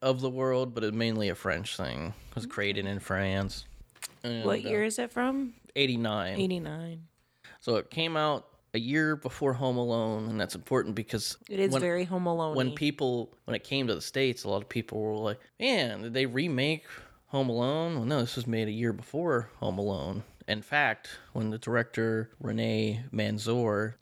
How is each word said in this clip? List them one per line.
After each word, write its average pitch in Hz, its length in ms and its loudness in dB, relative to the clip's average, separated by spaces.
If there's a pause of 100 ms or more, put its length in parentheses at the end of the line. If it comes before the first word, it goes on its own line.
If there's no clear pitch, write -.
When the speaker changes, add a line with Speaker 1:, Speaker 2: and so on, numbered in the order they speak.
Speaker 1:
of 131 180 4
the 131 100 0
world, 127 440 2
but 113 100 -2
it 107 100 2
mainly 110 360 2
a 85 40 0
French 92 420 -2
thing. 78 360 -4 (180)
It - 40 -14
was 110 120 -6
created 101 400 -2
in 98 140 -4
France. 95 640 0 (580)
And, 233 220 -4
Speaker 2:
What 208 180 2
year 214 200 0
Speaker 1:
uh, 220 40 2
Speaker 2:
is 220 120 -4
it 240 140 -4
from? 262 420 -2 (220)
Speaker 1:
eighty-nine. 113 640 2
Speaker 2:
Eighty-nine. 165 640 -2 (580)
Speaker 1:
So 117 160 0
it - 140 -2
came 165 260 0
out 151 300 2 (280)
a 110 40 0
year 151 380 2
before 139 380 0
Home 127 220 2
Alone, 113 520 0
and 110 120 0
that's 92 140 -2
important 101 400 0
because 107 420 -4 (120)
Speaker 2:
It 196 120 -4
is 196 120 4
Speaker 1:
when, 135 80 4
Speaker 2:
very 175 240 2
Home 180 220 0
Alone-y. 165 300 2
Speaker 1:
when 127 180 4
people, 131 580 0 (120)
when 113 120 -2
it - 80 -6
came 135 220 0
to 110 80 2
the 82 80 -2
States, 135 420 0
a 95 40 -6
lot 101 140 0
of - 60 -14
people 110 320 -4
were 107 160 0
like, 107 240 -2 (180)
"Man, 139 440 0
did 117 120 -6
they 131 120 4
remake 143 580 0 (440)
Home 135 200 2
Alone?" 147 480 0
Well, 117 80 0
no, 135 160 2
this 120 160 -2
was 120 100 -4
made 113 220 0
a 107 40 -2
year 113 200 0
before 127 560 0 (120)
Home 95 180 0
Alone. 98 440 -2 (260)
In 107 120 0
fact, 131 480 0 (240)
when 110 180 -2
the 110 80 -4
director 113 720 0 (100)
Rene 110 640 0 (100)
Manzoor 110 880 0